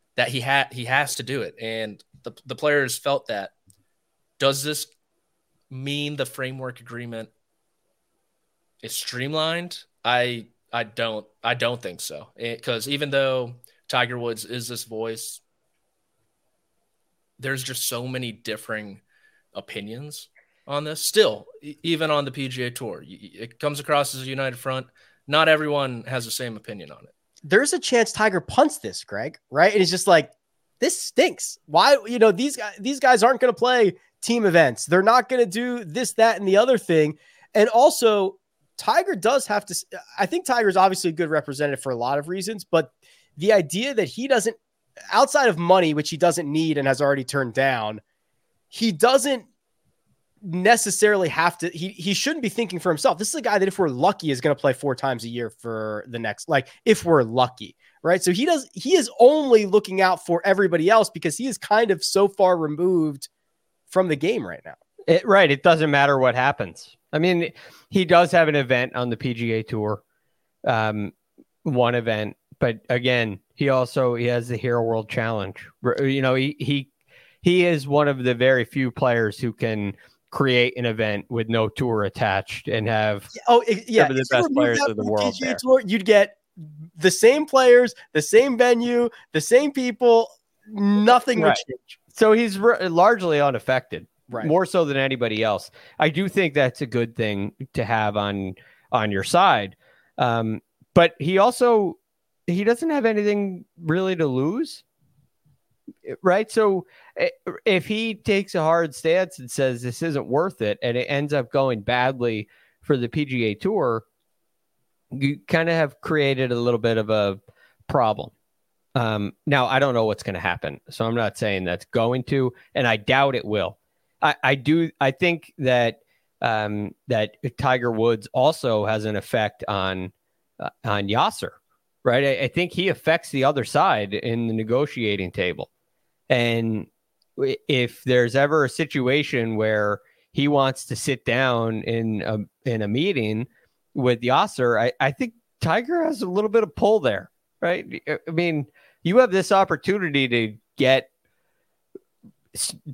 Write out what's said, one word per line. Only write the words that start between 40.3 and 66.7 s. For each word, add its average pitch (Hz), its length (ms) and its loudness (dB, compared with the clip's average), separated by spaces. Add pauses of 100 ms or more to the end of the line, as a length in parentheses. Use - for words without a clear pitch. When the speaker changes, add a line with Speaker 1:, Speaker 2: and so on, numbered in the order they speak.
Speaker 2:
Tiger's 220 300 0
obviously 185 340 4
a 160 40 -4
good 160 140 -4
representative 143 540 -4
for 135 100 -4
a 123 40 -6
lot 127 220 -2
of 147 100 -6
reasons, 190 360 -8
but 160 280 0 (440)
the 190 160 2
idea 208 420 2
that 214 100 2
he 226 240 -6
doesn't, 226 280 0 (560)
outside 262 360 4
of 165 100 0
money, 170 360 4
which 147 160 -2
he 160 60 -6
doesn't 165 340 2
need 156 280 0
and 135 80 0
has 131 140 2
already 139 240 2
turned 131 300 -4
down, 117 460 -2 (680)
he 226 240 -4
doesn't 240 520 2 (960)
necessarily 196 840 2
have 170 300 0
to, 165 100 -4
he, 170 200 -8
he 190 260 -4
shouldn't 302 280 -4
be 226 60 -2
thinking 185 300 -4
for 180 120 -2
himself. 160 280 0
This 208 100 -6
is - 60 -6
a 302 80 -6
guy 208 160 0
that, 190 100 0
if 185 100 -4
we're 180 100 2
lucky, 156 420 0
is 123 100 -2
gonna 147 140 2
play 139 180 2
four 135 220 -4
times 120 300 -4
a 117 40 -10
year 117 220 -8
for 110 580 -10
the 120 100 -10
next, 113 300 -8
like, 139 200 0 (180)
if 220 180 2
we're 160 180 6
lucky, 117 540 -2 (260)
right? 180 200 2
So 180 100 2
he 220 140 -2
does, 320 260 0
he 277 240 0
is 262 140 0 (100)
only 247 460 6
looking 190 340 0
out 185 240 2
for 170 200 0
everybody 185 440 2
else 220 220 4
because 160 260 -6
he 247 100 -6
is 240 120 -6
kind 214 320 2
of 170 120 -2
so 196 260 2
far 185 280 2
removed 156 720 -2 (640)
from 185 180 0
the 156 80 -2
game 160 300 -4
right 85 180 -12
now. 78 120 -18 (300)
Speaker 3:
It, 175 200 2
right. 196 240 6
It 139 120 0
doesn't 160 280 4
matter 143 280 4
what 127 160 4
happens. 127 640 -4 (160)